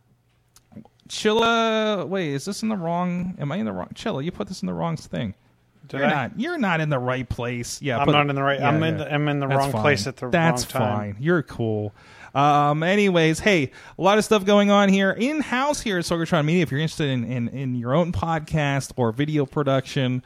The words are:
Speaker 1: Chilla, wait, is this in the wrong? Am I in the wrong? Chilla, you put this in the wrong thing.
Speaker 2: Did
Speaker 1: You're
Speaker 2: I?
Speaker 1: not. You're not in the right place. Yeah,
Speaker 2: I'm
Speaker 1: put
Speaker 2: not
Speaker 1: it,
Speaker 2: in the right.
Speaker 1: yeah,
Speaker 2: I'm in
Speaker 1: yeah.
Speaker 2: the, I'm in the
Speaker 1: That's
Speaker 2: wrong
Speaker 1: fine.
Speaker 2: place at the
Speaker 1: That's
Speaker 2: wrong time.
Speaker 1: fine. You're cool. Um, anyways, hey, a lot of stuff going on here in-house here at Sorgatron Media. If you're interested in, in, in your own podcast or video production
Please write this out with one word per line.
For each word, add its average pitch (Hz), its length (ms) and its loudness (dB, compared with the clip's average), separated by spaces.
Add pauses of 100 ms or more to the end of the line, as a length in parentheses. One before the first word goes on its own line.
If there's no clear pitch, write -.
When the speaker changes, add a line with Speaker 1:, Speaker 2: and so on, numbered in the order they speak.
(1080)
Speaker 1:
Chilla, 220 1000 2
wait, 180 240 -2
is 139 140 -6
this 202 160 -8
in 220 80 -2
the 220 60 -4
wrong? 180 600 -4
Am - 140 -4
I 165 40 -4
in 220 100 -4
the 214 60 -4
wrong? - 220 -8
Chilla, 151 300 -6
you 170 80 -6
put 202 160 -8
this 185 140 -14
in 185 40 -4
the 180 80 -4
wrong 165 220 -2
thing. 113 380 -8 (520)
Speaker 2:
Did 139 120 -8
Speaker 1:
You're 139 80 0
Speaker 2:
I? 151 40 4
Speaker 1:
not. 139 300 -2
You're 339 180 -4
not 185 220 0
in 156 80 -2
the 143 100 0
right 127 300 -2
place. 120 540 -6
Yeah, 131 160 -2
Speaker 2:
I'm 143 80 0
Speaker 1:
put 156 60 4
Speaker 2:
not 147 140 4
Speaker 1:
it, 143 40 -2
Speaker 2:
in 139 60 -4
the 139 60 -2
right. 139 160 0
Speaker 1:
yeah, 139 100 0
Speaker 2:
I'm 151 140 2
in 160 160 0
Speaker 1:
yeah. 151 60 -6
Speaker 2:
the, 151 100 -4
I'm 147 140 0
in 147 120 0
the 139 60 -2
Speaker 1:
That's 135 120 2
Speaker 2:
wrong 139 140 2
Speaker 1:
fine. 110 100 0
Speaker 2:
place 139 240 2
at 135 100 -8
the 123 140 -8
Speaker 1:
That's 165 440 0
Speaker 2:
wrong 127 140 0
time. 104 260 -4
Speaker 1:
fine. 107 80 -12
You're 165 200 2
cool. 107 520 -4 (400)
Um, 147 480 4
anyways, 175 560 2
hey, 170 320 2 (260)
a 147 60 -6
lot 196 160 6
of 208 60 2
stuff 214 200 2
going 202 240 6
on 202 200 6
here 196 240 4
in-house 277 680 -2
here 190 160 -2
at 170 60 -2
Sorgatron 165 420 0
Media. 170 180 2
If - 80 -2
you're 135 80 -2
interested 156 300 -2
in, 127 140 0
in, 117 240 -4
in 127 280 -6
your 120 180 -2
own 170 160 2
podcast 151 880 -2
or 117 160 2
video 147 340 0
production 135 800 -2